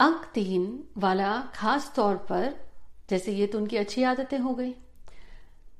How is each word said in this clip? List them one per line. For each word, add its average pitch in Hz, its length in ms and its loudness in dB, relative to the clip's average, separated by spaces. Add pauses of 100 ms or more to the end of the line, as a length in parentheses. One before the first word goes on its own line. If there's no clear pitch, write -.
अंक 330 340 4
तीन 196 500 0 (140)
वाला 196 420 2 (140)
खास 269 420 0
तौर 202 200 4 (120)
पर, 196 260 0 (560)
जैसे 196 220 0
ये 202 140 2
तो 214 120 0
उनकी 214 180 0
अच्छी 208 280 0
आदतें 262 340 2
हो 254 160 0
गई, 254 200 -4 (1040)